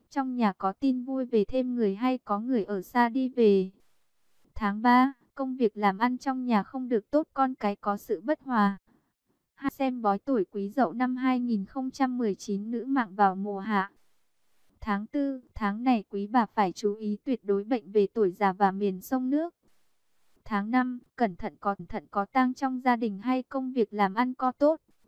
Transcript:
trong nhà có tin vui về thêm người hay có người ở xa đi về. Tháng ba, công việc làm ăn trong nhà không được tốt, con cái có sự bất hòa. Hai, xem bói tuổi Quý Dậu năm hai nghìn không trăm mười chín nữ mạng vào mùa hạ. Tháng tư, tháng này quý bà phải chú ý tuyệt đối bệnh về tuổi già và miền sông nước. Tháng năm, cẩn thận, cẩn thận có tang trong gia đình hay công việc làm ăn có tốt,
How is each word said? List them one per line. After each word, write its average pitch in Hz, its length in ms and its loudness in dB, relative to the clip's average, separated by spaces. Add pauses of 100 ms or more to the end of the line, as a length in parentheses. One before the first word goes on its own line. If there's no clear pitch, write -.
trong 262 260 -4
nhà 220 180 2
có 196 200 -2
tin 254 300 0
vui 262 220 -4
về 220 200 2
thêm 254 300 -2
người 208 200 2
hay 254 220 0
có 208 220 -4
người 233 240 0
ở 202 180 -4
xa 240 280 2
đi 254 200 -2
về. 202 420 4 (840)
Tháng 208 260 -2
ba, 254 320 6 (220)
công 262 200 -4
việc 240 220 0
làm 202 200 2
ăn 247 200 0
trong 262 280 -4
nhà 220 180 2
không 254 260 -8
được 226 220 -2
tốt, 302 220 2
con 269 220 0
cái 202 200 -2
có 202 220 -4
sự 196 240 -6
bất 285 200 -4
hòa. 208 360 2 (800)
Hai, 277 160 -4
xem 254 300 -2
bói 202 180 2
tuổi 240 260 0
Quý 202 240 -6
Dậu 214 240 2
năm 254 220 -2
hai 254 240 0
nghìn 233 260 -2
không 262 260 -6
trăm 254 260 -2
mười 220 180 0
chín 208 360 -6
nữ 233 140 -4
mạng 247 300 -2
vào 196 200 4
mùa 196 240 -6
hạ. 196 320 -2 (880)
Tháng 208 280 -4
tư, 277 340 -4 (140)
tháng 214 280 -4
này 240 260 2
quý 202 180 -6
bà 233 180 2
phải 196 260 0
chú 202 240 -4
ý 214 280 -4
tuyệt 262 200 -4
đối 202 200 0
bệnh 214 280 -4
về 202 220 4
tuổi 202 180 2
già 196 220 0
và 196 180 2
miền 190 300 -2
sông 254 280 -4
nước. 311 260 -2 (880)
Tháng 214 260 -2
năm, 254 280 0 (160)
cẩn 202 200 0
thận, 165 240 -8
cẩn 202 300 -4
thận 175 220 -8
có 196 140 -2
tang 254 280 2
trong 262 280 -4
gia 254 140 2
đình 220 240 -4
hay 254 240 -2
công 262 300 -6
việc 240 200 0
làm 202 200 0
ăn 254 200 0
có 254 180 -2
tốt, 302 300 2 (260)